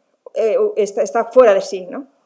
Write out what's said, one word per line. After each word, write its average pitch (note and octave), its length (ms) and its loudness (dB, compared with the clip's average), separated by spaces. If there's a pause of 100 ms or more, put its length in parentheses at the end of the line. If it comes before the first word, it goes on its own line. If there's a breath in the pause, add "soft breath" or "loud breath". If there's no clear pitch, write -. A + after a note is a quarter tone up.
(340)
eh, G#3 240 -2 (200)
está, G3+ 260 -2
está A3+ 220 -4
fuera A#3 280 6
de F#3+ 80 0
sí, F#3 240 -12
¿no? A#3+ 220 -14 (180)